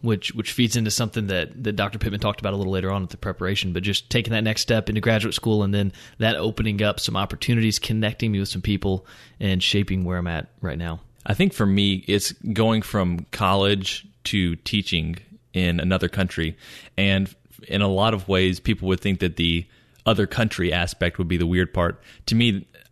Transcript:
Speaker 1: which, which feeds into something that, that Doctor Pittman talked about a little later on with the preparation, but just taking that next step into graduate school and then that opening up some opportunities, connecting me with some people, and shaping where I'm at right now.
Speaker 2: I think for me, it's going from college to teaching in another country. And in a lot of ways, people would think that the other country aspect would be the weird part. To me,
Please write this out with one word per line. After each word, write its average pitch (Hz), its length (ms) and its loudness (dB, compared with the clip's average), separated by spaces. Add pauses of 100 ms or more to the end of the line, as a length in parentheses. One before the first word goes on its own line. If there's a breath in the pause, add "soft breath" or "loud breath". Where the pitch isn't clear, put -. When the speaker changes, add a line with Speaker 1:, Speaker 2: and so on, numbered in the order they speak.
Speaker 1:
which, 110 320 0
which 107 180 -6
feeds 120 240 2
into 110 140 0
something 110 380 -2
that, 92 360 -4
that 107 80 0
Doctor 101 260 -2
Pittman 101 220 -2
talked 104 180 -2
about 101 140 -2
a 101 40 -2
little 95 160 -2
later 95 200 0
on 98 80 -2
with 90 100 -6
the 95 60 -12
preparation, 92 560 -4
but 90 100 -2
just 101 260 -2
taking 113 240 0
that 110 120 0
next 110 160 0
step 110 280 0
into 107 120 0
graduate 110 340 0
school 107 300 0
and 98 100 0
then 101 180 0 (260 loud breath)
that 110 180 2
opening 107 440 -2
up 104 200 0
some 95 160 -2
opportunities, 110 640 0
connecting 110 500 -2
me 101 80 0
with 98 120 -2
some 90 120 -6
people, 98 420 0 (360 loud breath)
and 92 240 0
shaping 95 400 0
where 90 140 -2
I'm 87 100 -2
at 82 200 -4 (120)
right 78 180 -4
now. 82 220 -6 (260)
Speaker 2:
I 104 80 0
think 196 200 2
for 107 120 2
me, 98 400 2
it's 98 260 0
going 110 500 0
from 90 500 -2
college 98 720 0 (180)
to 90 320 2
teaching 87 600 -2 (360)
in 87 280 2
another 90 280 2
country. 90 480 -2 (400 loud breath)
And 98 380 2 (320)
in 101 160 0
a 101 60 4
lot 104 260 4
of 95 140 -4
ways, 92 320 2
people 101 280 -2
would 92 120 2
think 98 200 0
that 87 160 -2
the 85 300 0 (400 soft breath)
other 101 200 4
country 92 460 0
aspect 87 460 -2
would 87 100 -2
be 87 100 0
the 85 80 2
weird 90 280 2
part. 87 260 0 (260 loud breath)
To 110 100 2
me, 113 320 2 (240)